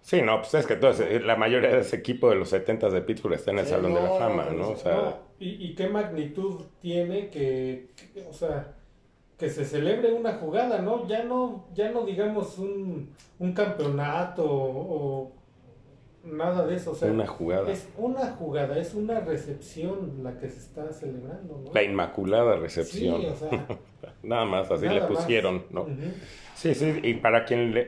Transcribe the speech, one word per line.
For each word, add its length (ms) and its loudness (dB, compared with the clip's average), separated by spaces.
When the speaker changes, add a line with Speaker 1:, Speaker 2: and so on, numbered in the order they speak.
Speaker 1:
Sí, 200 2
no, 180 4
pues 140 -10
es 120 4
que 80 2
todo 160 6
ese, 300 4
la 160 4
mayoría 340 4
de 120 6
ese 140 -4
equipo 320 2
de 60 8
los 160 2
setentas 420 2
de 80 2
Pittsburgh 360 0
está 160 0
en 80 2
el 40 2
Speaker 2:
Sí, 60 -2
Speaker 1:
Salón 240 2
de 80 4
la 60 4
Speaker 2:
no, 100 2
Speaker 1:
Fama, 280 2
Speaker 2:
no, 60 -2
Speaker 1:
¿no? 60 -2
Speaker 2:
no, 120 -2
Speaker 1:
O 60 -4
sea 160 0
Speaker 3:
No, 240 2
y, 300 -8
y 80 -10
qué 120 0
magnitud 760 -4
tiene 480 -2
que, 640 -2
que, 160 -14
o 60 -16
sea, 400 -4
que 100 -2
se 160 -4
celebre 480 2
una 220 0
jugada, 480 0
¿no? 240 0
Ya 160 0
no, 520 -2
ya 180 0
no 120 -2
digamos 540 -2
un, 520 -6
un 160 0
campeonato 880 0
o, 800 -2
o 100 -14
nada 420 0
de 100 0
eso, 160 -4
o 20 -6
sea, 160 2
Speaker 1:
Una 160 2
jugada. 460 0
Speaker 3:
es 240 -8
una 360 -2
jugada, 460 -2
es 160 -4
una 260 -2
recepción 1000 -6
la 160 -8
que 100 -8
se 120 -14
está 320 -12
celebrando, 720 -12
¿no? 80 -14
Speaker 1:
La 100 4
inmaculada 760 2
recepción. 680 -2
Speaker 3:
Sí, 40 -2
o 100 -4
sea, 360 -6
Speaker 1:
<laughs> 500 -18
Nada 220 0
más, 260 0
así 160 2
Speaker 3:
nada 140 2
Speaker 1:
le 60 2
pusieron, 500 2
Speaker 3:
más. 160 -10
Speaker 1:
¿no? 100 -4
Speaker 3:
Ujú. 300 -6
Speaker 1:
Sí, 220 0
sí, 260 2
y 120 2
para 300 4
quien 300 2
le... 140 2